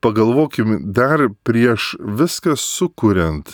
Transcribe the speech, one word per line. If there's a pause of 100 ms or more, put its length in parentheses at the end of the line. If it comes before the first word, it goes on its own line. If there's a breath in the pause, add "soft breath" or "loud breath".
Pagalvokim,
dar (100)
prieš
viską
sukuriant